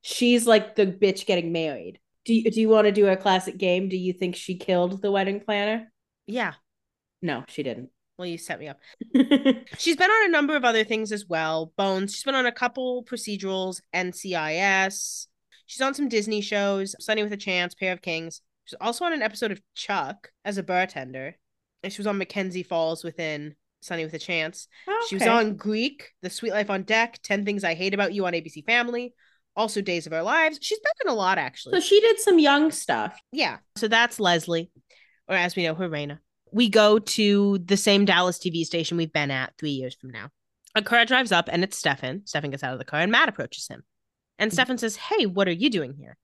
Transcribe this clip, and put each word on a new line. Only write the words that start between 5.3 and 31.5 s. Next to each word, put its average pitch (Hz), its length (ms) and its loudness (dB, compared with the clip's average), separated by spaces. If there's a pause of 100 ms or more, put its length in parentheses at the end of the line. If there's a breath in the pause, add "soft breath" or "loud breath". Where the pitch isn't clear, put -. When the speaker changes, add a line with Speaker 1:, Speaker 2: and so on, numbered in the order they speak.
Speaker 1:
planner? 214 520 -4 (340)
Speaker 2:
Yeah. 202 280 -4 (680)
Speaker 1:
No, 147 260 -6
she - 140 -10
didn't. 127 300 -8 (260)
Speaker 2:
Well, 180 100 -10
you 165 120 -8
set - 200 -10
me 151 100 -14
up. 135 100 -18 (340 soft breath)
Speaker 1:
<laughs> 277 640 4
Speaker 2:
She's 330 200 0
been 359 120 4
on 440 200 4
a - 20 2
number 302 240 2
of 254 100 0
other 220 180 4
things 220 280 -4
as 208 160 -8
well. 160 500 -2
Bones. 196 380 -2
She's - 80 -12
been 269 100 -2
on 254 140 2
a 233 40 0
couple 247 520 -4
procedurals, 190 800 -6 (120)
N 180 200 -4
C 185 200 -8
I 156 220 -2
S. 190 720 0 (400 soft breath)
She's - 140 -8
on 269 120 0
some 285 160 -2
Disney 214 320 -2
shows, 202 580 -2
Sunny 214 220 -2
with 208 120 -4
a 196 40 -10
Chance, 180 380 -4
Pair 185 180 -2
of 175 80 -8
Kings. 165 400 -8 (240)
She's - 160 -18
also 240 240 -4
on 339 80 0
an 294 80 -4
episode 214 300 -4
of 190 100 -10 (140)
Chuck 175 540 -6 (140)
as 202 140 -6
a 190 60 -6
bartender. 156 760 -4 (460)
And 196 100 -10
she - 80 -12
was 202 60 -2
on 202 100 -2
Mackenzie 185 460 -6
Falls 165 380 -2
within 151 540 -8 (240)
Sunny 165 240 -6
with 160 100 -8
a 156 60 -10
Chance. 165 480 -4 (400 soft breath)
She 196 80 -6
was 190 60 -2
Speaker 1:
Okay. 220 100 4
Speaker 2:
on 214 240 2
Greek, 220 540 -4 (120)
The 185 80 -10
Sweet 226 220 -6
Life 208 180 -2
on 190 140 -2
Deck, 226 400 0
Ten 202 220 -2
Things 202 180 -4
I 165 120 0
Hate 190 180 -2
About 202 200 0
You 196 120 -2
on 175 80 -2
A 165 80 -2
B 160 80 -16
C 151 140 -16
Family, 240 500 -2 (440)
also 208 240 -2
Days 175 260 -4
of 156 60 -8
Our 165 100 -2
Lives. 311 380 0
She's 440 180 -4
been 571 120 -2 (160)
in 302 40 0
a 233 40 0
lot, 190 220 2
actually. - 360 -6